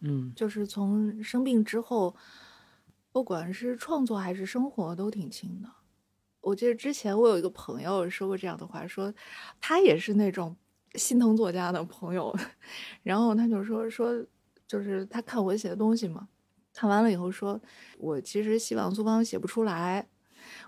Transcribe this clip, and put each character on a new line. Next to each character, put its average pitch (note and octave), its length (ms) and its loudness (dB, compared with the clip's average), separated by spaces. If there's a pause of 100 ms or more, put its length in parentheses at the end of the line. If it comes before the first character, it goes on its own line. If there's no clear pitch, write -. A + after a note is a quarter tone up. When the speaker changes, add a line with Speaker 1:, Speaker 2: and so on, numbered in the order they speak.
Speaker 1:
嗯。 C3+ 340 -2
Speaker 2:
就 A3 140 -2
是 G#3 180 -4
从 G#3 560 0
生 B3 220 -2
病 A#3+ 200 4
之 A3 160 -2
后， G#3+ 360 0 (960)
不 C4 100 2
管 F3+ 320 -4
是 A#3+ 220 -4
创 C#4+ 280 -2
作 A3+ 140 0
还 F#3 160 -2
是 F#3+ 100 -6
生 B3 240 -2
活 F3 280 -4
都 G3 120 -4
挺 G3+ 220 -6
轻 F3+ 320 -12
的。 A#3 60 -14 (720)
我 G3 160 0
记 A3+ 100 0
得 A#3+ 80 4
之 C4+ 180 -4
前 G3+ 240 -2
我 A#3 120 8
有 G3 100 6
一 - 20 -2
个 F3+ 80 0
朋 - 340 -10
友 F3+ 280 -2
说 F#3+ 160 -6
过 F#3+ 100 -2
这 F#3+ 120 -8
样 E3 100 -8
的 - 80 -12
话， D#3+ 180 -12
说 G3 300 -6 (460)
他 D#4+ 180 2
也 F4 180 8
是 G3 180 0
那 G3+ 180 4
种 E3 240 -6 (400)
心 - 200 0
疼 A3+ 200 8
作 G3+ 160 2
家 F3+ 180 0
的 F3 140 -2
朋 F3 320 -8
友， E3 200 -2 (300)
<laughs> - 380 -16
然 F#3+ 120 0
后 A3+ 160 4
他 A3+ 140 4
就 G#3+ 160 2
说， A3 260 -2
说， A#3 380 -2 (400)
就 G#3 160 -4
是 G3 240 -4
他 A#3 160 -6
看 A3+ 220 -2
我 F#3+ 120 2
写 G#3+ 120 -4
的 F3 80 -6
东 A3 200 4
西 G#3+ 120 -2
嘛， D#3+ 180 -10 (480)
看 G#3 160 0
完 G#3 100 6
了 A3+ 120 6
以 - 20 0
后 F3+ 160 -2
说 G3+ 300 -4 (360)
，“我 D3 240 -4
其 G3+ 220 -2
实 A3 160 2
希 A3+ 160 -4
望 F#3 180 0
苏 G#3 120 -2
芳 A3 200 4
写 - 140 -2
不 F#3+ 80 -2
出 A3+ 160 -2
来， F#3 440 -2 (600)